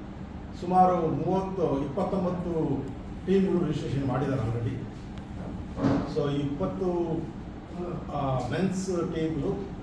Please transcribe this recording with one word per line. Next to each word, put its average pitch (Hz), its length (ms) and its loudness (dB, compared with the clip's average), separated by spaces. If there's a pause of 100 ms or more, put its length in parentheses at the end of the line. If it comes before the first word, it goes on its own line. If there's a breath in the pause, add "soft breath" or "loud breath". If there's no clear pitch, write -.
(600)
ಸುಮಾರು 185 340 6
ಮೂವತ್ತು, 160 840 2
ಇಪ್ಪತ್ತೊಂಬತ್ತು 170 1040 0 (440)
ಟೀಮ್‌ಗಳು 185 320 6
ರಿಜಿಸ್ಟ್ರೇಷನ್ 139 480 0
ಮಾಡಿದ್ದಾರೆ 131 340 2
already. 113 360 0 (1400)
So 143 200 2
ಇಪ್ಪತ್ತು, 185 540 0 (1300)
ಆ, 131 320 0
ಮೆನ್ಸ್ 185 360 0
ಟೀಮ್‌ಗಳು, 165 840 -2 (140)